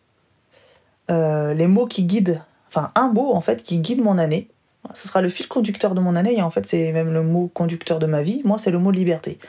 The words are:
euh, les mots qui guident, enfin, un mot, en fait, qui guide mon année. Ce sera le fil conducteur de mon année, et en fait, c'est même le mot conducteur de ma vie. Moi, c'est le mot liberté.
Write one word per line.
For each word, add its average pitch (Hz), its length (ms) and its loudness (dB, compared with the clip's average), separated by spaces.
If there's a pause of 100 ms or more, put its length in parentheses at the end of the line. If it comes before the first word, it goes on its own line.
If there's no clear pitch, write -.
(1120)
euh, 156 420 0
les 160 140 0
mots 214 200 4
qui 202 180 -2
guident, 175 360 2 (280)
enfin, 151 260 -4
un 254 140 4
mot, 240 260 2
en 170 80 0
fait, 226 200 -2
qui 170 180 -2
guide 240 220 0
mon 202 140 4
année. 165 320 0 (460)
Ce - 120 -12
sera - 140 0
le 185 80 2
fil - 200 -6
conducteur 214 460 0
de 185 60 0
mon 180 160 2
année, 220 220 2
et 196 40 2
en 170 60 0
fait, 196 160 -2
c'est 160 280 -2
même 160 200 0
le 160 100 0
mot 175 300 0
conducteur 165 460 -2
de 156 80 0
ma 151 160 0
vie. 214 220 -2
Moi, 214 120 2
c'est 214 140 -2
le 170 80 2
mot 185 120 2
liberté. 180 480 -2 (100)